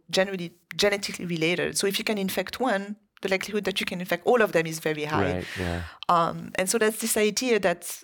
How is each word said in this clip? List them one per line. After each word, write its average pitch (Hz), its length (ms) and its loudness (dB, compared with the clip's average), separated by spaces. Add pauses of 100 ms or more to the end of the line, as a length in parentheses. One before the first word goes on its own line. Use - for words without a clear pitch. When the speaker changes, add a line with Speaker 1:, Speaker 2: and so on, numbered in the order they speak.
Speaker 1:
generally 185 440 0 (220)
genetically 202 500 0
related. 160 520 0
So 202 100 0
if 202 100 0
you 220 60 -4
can 214 140 0
infect 190 420 -4
one, 208 380 -2 (240)
the 190 80 -2
likelihood 190 340 -2
that 190 160 -2
you 220 60 -2
can 180 160 -6
infect 175 260 -2
all 240 140 6
of 202 100 4
them 165 160 2
is 160 120 -6
very 151 260 -2
high. 98 300 0
Speaker 2:
Right, 90 100 -4 (120)
yeah. 87 260 -2 (260)
Speaker 1:
Um, 170 460 2
and 190 140 0
so 233 80 2
that's 220 220 2
this 226 160 -2
idea 214 440 2
that 180 260 0 (180)